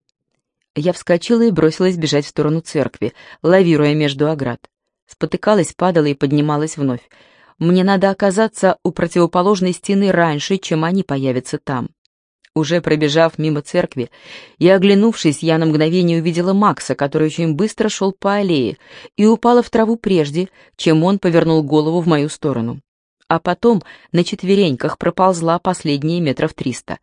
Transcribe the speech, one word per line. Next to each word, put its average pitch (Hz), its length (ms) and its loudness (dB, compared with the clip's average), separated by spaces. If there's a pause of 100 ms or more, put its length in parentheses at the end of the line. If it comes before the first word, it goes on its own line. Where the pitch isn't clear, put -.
(800)
Я 165 140 -2
вскочила 180 480 0
и 233 100 4
бросилась 175 460 0
бежать 147 300 -2
в - 20 -18
сторону 151 320 -2
церкви, - 540 -6 (280)
лавируя 160 520 4
между 147 360 0
оград. 139 300 -6 (460)
Спотыкалась, - 640 -2
падала 175 320 0
и 143 100 0
поднималась 147 600 -2
вновь. 131 240 -4 (580)
Мне 175 240 2
надо 196 280 2
оказаться 196 720 0
у 170 80 -2
противоположной 180 800 0
стены 196 400 0
раньше, 170 460 0
чем 160 260 -2
они 185 180 0
появятся 135 540 -4
там. 127 320 -8 (640)
Уже 160 280 0
пробежав 156 560 0
мимо 151 240 -2
церкви 147 480 -6 (480)
и 170 100 4
оглянувшись, 196 720 2
я 160 140 0
на 160 80 0
мгновение 165 560 2
увидела 175 320 -2
Макса, 196 420 0
который 156 340 -2
очень 160 260 -2
быстро 214 340 -2
шёл 196 240 -4
по 196 220 -4
аллее, 170 420 0 (400)
и 208 80 2
упала 233 380 4
в - 80 -6
траву 226 260 0
прежде, 175 540 -2 (260)
чем 160 280 2
он 196 140 0
повернул 160 440 2
голову 151 380 0
в 165 60 -2
мою 151 220 2
сторону. 123 520 -6 (480)
А 165 120 0
потом 185 420 0 (300)
на 170 120 2
четвереньках 180 720 -2
проползла 170 600 0
последние 160 600 -4
метров 156 320 -2
триста, - 500 -8